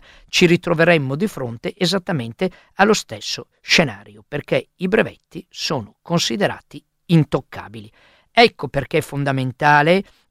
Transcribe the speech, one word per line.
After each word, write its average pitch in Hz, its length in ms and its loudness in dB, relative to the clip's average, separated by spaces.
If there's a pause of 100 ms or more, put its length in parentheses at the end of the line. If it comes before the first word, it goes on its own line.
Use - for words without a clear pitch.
(300)
ci - 160 2
ritroveremmo 165 720 2
di 170 100 -4
fronte 131 500 -8
esattamente 180 760 -4 (240)
allo 208 180 4
stesso - 540 -8 (120)
scenario, - 680 -2
perché 143 500 -6
i 180 120 -4
brevetti - 640 -2
sono - 540 -8
considerati 170 840 -4 (260)
intoccabili. 113 800 0 (400)
Ecco 226 380 4
perché 139 300 -4
è - 20 0
fondamentale 147 1040 2 (280)